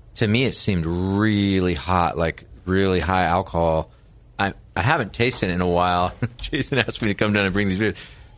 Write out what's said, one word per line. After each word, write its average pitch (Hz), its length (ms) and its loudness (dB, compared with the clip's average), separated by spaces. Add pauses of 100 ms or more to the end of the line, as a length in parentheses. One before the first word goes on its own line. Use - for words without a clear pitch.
(160)
to 113 120 0
me 120 180 2
it 104 100 -2
seemed 87 300 0
really 95 880 2
hot, 87 420 0
like, 80 280 -2 (200)
really 95 340 2
high 90 260 2
alcohol. 82 680 0 (480)
I, 98 140 0 (220)
I 92 60 -2
haven't 127 320 0
tasted 117 360 0
it 90 40 0
in 90 80 0
a 90 60 2
while. 90 460 2 (140)
<laughs> - 140 -12
Jason 139 380 -2
asked - 220 -2
me 110 80 0
to 98 60 0
come 107 180 0
down 101 120 2
and 92 80 -2
bring 101 160 0
these 92 100 0
beers, 104 180 0 (400)